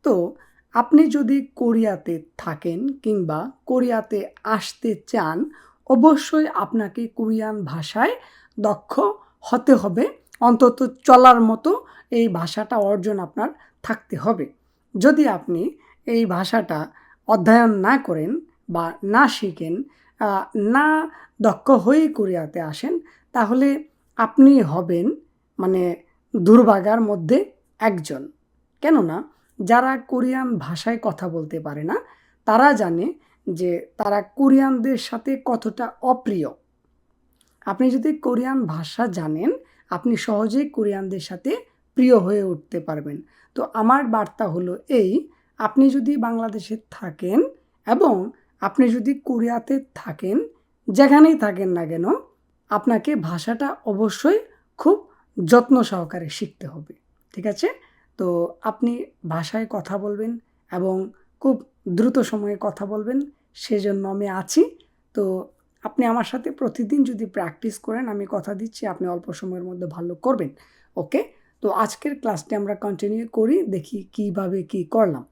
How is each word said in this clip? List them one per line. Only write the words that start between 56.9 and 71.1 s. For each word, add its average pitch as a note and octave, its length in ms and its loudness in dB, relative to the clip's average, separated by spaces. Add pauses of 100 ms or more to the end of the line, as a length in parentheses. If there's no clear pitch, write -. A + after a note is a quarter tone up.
ঠিক F#3+ 140 -8
আছে? G#3 200 -2 (500)
তো E3+ 440 -2
আপনি A#3 440 -4 (220)
ভাষায় E3+ 420 -6
কথা G3 280 -8
বলবেন G#3 400 -6 (340)
এবং F#3 380 -4 (300)
খুব C4+ 240 0 (260)
দ্রুত A3 300 0
সময়ে G#3 400 -4
কথা G3+ 260 -6
বলবেন, G#3+ 360 -4 (320)
সেজন্য G3 540 -4
আমি G3 200 -6
আছি। F#3+ 500 -2 (360)
তো F#3+ 360 -6 (340)
আপনি - 220 -2
আমার A3+ 180 0
সাথে B3+ 280 -8
প্রতিদিন B3+ 520 -2
যদি A3+ 220 -4
প্র্যাকটিস F#3+ 540 -8
করেন, A#3 280 -8
আমি G3+ 220 -8
কথা G3 240 -8
দিচ্ছি A3 340 -10
আপনি F#3 200 -6
অল্প F3 260 -8
সময়ের F3+ 300 -10
মধ্যে F3+ 220 -12
ভালো E3+ 300 -10
করবেন। G3+ 340 -2 (480)
ওকে, - 340 -4 (300)